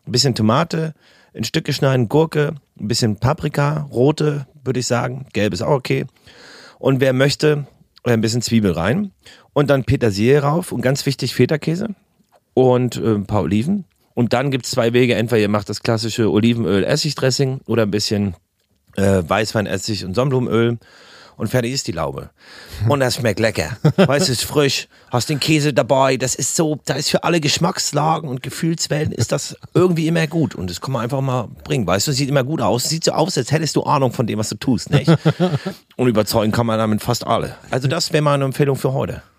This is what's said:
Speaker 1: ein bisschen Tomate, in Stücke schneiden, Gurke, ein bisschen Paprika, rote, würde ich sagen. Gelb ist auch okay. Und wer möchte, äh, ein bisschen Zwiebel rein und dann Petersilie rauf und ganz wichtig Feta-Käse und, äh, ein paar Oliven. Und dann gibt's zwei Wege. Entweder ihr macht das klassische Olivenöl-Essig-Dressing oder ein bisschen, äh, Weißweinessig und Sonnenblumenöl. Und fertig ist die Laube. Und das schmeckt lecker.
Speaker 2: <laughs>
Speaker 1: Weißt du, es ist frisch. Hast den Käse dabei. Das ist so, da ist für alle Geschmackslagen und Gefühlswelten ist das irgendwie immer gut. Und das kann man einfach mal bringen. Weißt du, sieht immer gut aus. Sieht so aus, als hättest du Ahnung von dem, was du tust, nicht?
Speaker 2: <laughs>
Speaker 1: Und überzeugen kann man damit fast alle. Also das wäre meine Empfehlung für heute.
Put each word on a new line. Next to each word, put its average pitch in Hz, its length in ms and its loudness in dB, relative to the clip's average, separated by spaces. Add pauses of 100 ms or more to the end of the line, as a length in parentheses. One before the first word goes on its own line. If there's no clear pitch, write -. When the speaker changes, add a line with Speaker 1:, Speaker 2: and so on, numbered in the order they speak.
Speaker 1:
ein - 40 -10
bisschen 123 240 2
Tomate, 156 580 0 (400)
in - 100 -8
Stücke 156 300 -4
schneiden, 131 360 2
Gurke, 151 440 2 (260)
ein 104 80 -6
bisschen 110 300 0
Paprika, 147 760 0
rote, 147 540 0 (180)
würde 127 160 -2
ich 120 80 -4
sagen. 127 460 -2
Gelb 104 200 0
ist 87 100 -6
auch 147 80 0
okay. 135 340 0 (760)
Und 131 220 2
wer 135 120 4
möchte, 143 520 2 (400)
äh, 120 60 4
ein 113 100 4
bisschen 113 200 0
Zwiebel 107 320 2
rein 131 380 0 (420)
und 147 160 2
dann 139 140 2
Petersilie 120 600 2
rauf 151 280 -2
und 117 100 -4
ganz 131 240 0
wichtig 135 280 -2
Feta-Käse 160 560 0 (640)
und, 123 440 4
äh, 113 180 0
ein 101 100 -2
paar 104 160 0
Oliven. 120 440 0 (280)
Und 120 200 0
dann 135 180 0
gibt's 131 200 -4
zwei 117 220 2
Wege. 120 220 4
Entweder 110 260 2
ihr 101 80 2
macht 104 200 -2
das 104 120 -8
klassische 113 500 0
Olivenöl-Essig-Dressing 117 1300 0
oder 113 180 0
ein 101 80 -2
bisschen, 101 440 -2 (600)
äh, 98 320 2
Weißweinessig 98 800 -2
und 92 80 -6
Sonnenblumenöl. 120 640 0 (580)
Und 110 120 -6
fertig 123 260 -2
ist 135 140 -6
die - 60 -4
Laube. 71 360 -6 (580)
Und 139 120 2
das 127 160 0
schmeckt 110 240 -2
lecker. 110 420 0
Speaker 2:
<laughs> 151 160 4
Speaker 1:
Weißt 147 300 4
du, 135 40 -2
es 120 100 -2
ist - 20 -6
frisch. - 440 0 (220)
Hast 123 200 -2
den 147 100 -2
Käse 151 340 2
dabei. 135 420 2
Das 127 200 -4
ist - 200 -4
so, 151 300 0
da 143 80 -4
ist 147 160 -4
für - 140 0
alle 170 180 0
Geschmackslagen 156 880 -2
und 131 140 -8
Gefühlswelten 156 720 -4
ist - 160 -4
das - 260 -4 (160)
irgendwie 165 340 2
immer 165 200 0
gut. 156 260 -2
Und 90 160 -8
das 87 100 -10
kann - 120 -8
man 120 100 -2
einfach 127 200 -2
mal 127 260 -2 (160)
bringen. 131 240 -2
Weißt 95 200 0
du, 151 40 0
sieht 131 180 -2
immer 139 140 2
gut 147 180 -4
aus. 104 260 0
Sieht 165 180 -4
so - 80 2
aus, 156 220 0
als 131 160 -4
hättest 139 240 0
du - 60 2
Ahnung 135 320 0
von 117 140 -2
dem, 107 100 -4
was 107 120 -4
du 110 80 -8
tust, - 340 -2
nicht? 147 180 4 (480)
Speaker 2:
<laughs> - 380 -12
Speaker 1:
Und 127 120 2
überzeugen 107 440 2
kann 117 160 2
man 110 100 0
damit 107 240 0
fast - 240 -2
alle. 107 300 -2 (160)
Also 131 160 -2
das 160 260 -2
wäre 151 80 2
meine 143 240 2
Empfehlung 135 300 0
für 131 180 -2
heute. - 300 -4 (160)